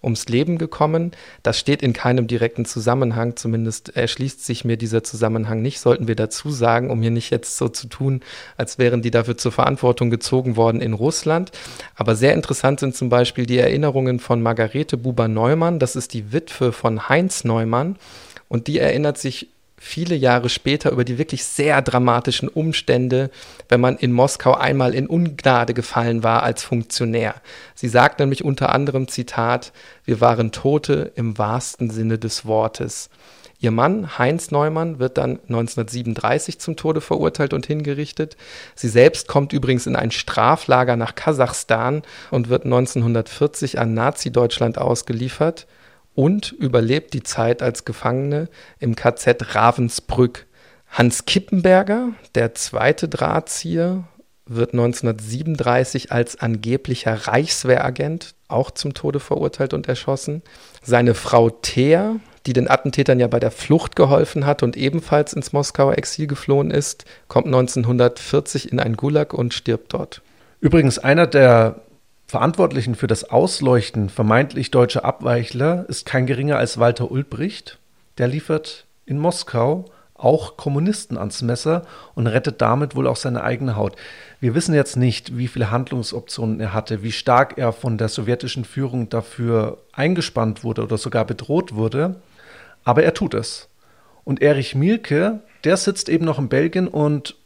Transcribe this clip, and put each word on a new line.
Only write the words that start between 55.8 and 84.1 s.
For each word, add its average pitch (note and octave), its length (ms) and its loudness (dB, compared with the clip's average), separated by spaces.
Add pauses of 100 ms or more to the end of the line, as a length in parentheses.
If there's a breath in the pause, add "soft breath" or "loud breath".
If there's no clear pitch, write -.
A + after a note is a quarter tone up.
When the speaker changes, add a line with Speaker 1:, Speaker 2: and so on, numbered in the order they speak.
Speaker 1:
als A#2+ 260 -2
angeblicher A2+ 880 -2
Reichswehragent C#3 1040 -2 (140)
auch B2 240 -2
zum C#3+ 200 -8
Tode C#3+ 280 -4
verurteilt D3 520 -2
und D3+ 160 -4
erschossen. C#3+ 540 -4 (400 loud breath)
Seine A#2+ 320 4
Frau A#2 340 4
Thea, E3 680 2 (280 soft breath)
die C3 80 -2
den B2+ 160 2
Attentätern C3+ 500 2
ja A#2+ 100 4
bei A#2 120 0
der A#2 120 0
Flucht - 440 0
geholfen D3 480 4
hat C#3+ 180 2
und B2 140 0
ebenfalls D3 560 0
ins - 220 -8
Moskauer C#3 420 2
Exil - 300 -4
geflohen C#3+ 440 0
ist, - 360 -4 (200 loud breath)
kommt B2 200 2
neunzehnhundertvierzig B2+ 1200 0
in B2+ 100 0
ein A#2+ 160 -2
Gulag D3 360 0
und B2 220 -2
stirbt - 400 -4
dort. - 260 -8 (400 soft breath)
Speaker 2:
Übrigens, C#3 380 4
einer D#3+ 280 4
der B2 540 6 (460)
Verantwortlichen C3 680 0
für - 120 -4
das A2+ 180 0
Ausleuchten B2 840 2
vermeintlich A#2+ 640 0
deutscher - 340 2
Abweichler B2 840 -2
ist - 180 -10
kein B2+ 200 0
geringer C#3 300 0
als A#2 220 -2
Walter A#2 320 2
Ulbricht. - 680 -8 (380)
Der B2 100 0
liefert D3+ 600 -4 (180)
in C3+ 140 -4
Moskau D#3+ 640 0 (300 soft breath)
auch - 420 0
Kommunisten D3+ 640 -2
ans G2+ 240 -6
Messer D3+ 400 -2 (320 loud breath)
und A#2 120 0
rettet A#2 360 0
damit C3 340 0
wohl C3 100 0
auch B2 100 0
seine B2 280 -6
eigene A#2+ 320 -2
Haut. G#2 200 -2 (440 loud breath)